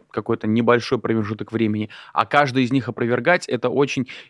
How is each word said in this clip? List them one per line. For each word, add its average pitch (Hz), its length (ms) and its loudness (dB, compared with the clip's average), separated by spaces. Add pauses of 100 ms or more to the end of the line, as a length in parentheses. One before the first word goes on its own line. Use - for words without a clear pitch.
(120)
какой-то 113 360 -4
небольшой 117 520 2
промежуток 107 520 -4
времени, 107 380 -2 (240)
а 113 120 2
каждый 135 380 2
из 120 80 -2
них 135 180 -2
опровергать — 123 600 0
это 123 200 -2
очень 135 380 0 (220)